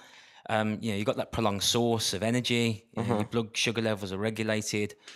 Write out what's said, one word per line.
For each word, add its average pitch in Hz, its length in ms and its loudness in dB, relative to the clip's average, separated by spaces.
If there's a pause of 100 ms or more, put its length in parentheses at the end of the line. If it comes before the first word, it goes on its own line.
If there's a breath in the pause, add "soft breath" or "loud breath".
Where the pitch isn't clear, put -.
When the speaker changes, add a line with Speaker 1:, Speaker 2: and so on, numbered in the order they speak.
(480 loud breath)
Speaker 1:
Um, 107 320 2
you 113 100 -2
know, 101 60 0
you've 104 100 0
got 127 100 2
that 123 160 -4
prolonged 101 300 0
source 117 520 2
of 92 80 -4
energy, 117 640 0 (100)
you 113 60 -2
know, 117 60 -2
your 117 140 4
Speaker 2:
Mm-hmm. 107 80 -6
Speaker 1:
blood 113 260 -2
sugar 113 260 0
levels 104 300 -2
are 95 60 -4
regulated. 107 760 -2 (220 loud breath)